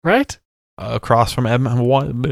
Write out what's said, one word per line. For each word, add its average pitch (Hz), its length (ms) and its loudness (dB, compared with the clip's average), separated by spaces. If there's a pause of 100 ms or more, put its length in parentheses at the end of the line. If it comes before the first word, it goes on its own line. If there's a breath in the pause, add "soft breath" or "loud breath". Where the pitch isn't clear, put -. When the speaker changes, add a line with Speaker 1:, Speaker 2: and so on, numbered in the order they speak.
Speaker 1:
right? 233 340 0 (400)
Speaker 2:
Uh, - 160 -10
across 117 380 2
from 127 140 -2
Emma, 120 360 0
what, 135 300 0 (200)